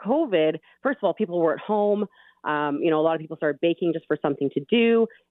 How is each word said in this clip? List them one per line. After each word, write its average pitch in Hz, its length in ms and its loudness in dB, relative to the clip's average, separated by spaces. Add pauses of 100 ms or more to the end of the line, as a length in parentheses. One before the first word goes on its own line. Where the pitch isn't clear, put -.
covid. 190 540 0 (240)
First 269 160 -2
of - 60 -6
all, 175 100 0
people 175 260 -2
were 165 140 2
at 135 60 -8
home. 208 480 0 (360)
Um, 147 380 -2
you 170 80 2
know, 156 100 2
a 156 40 2
lot 160 100 2
of 160 80 -4
people 156 160 -12
started 147 240 -2
baking 170 320 0
just 160 140 -10
for 151 120 0
something 139 360 -2
to 147 120 -4
do. 233 380 2 (260)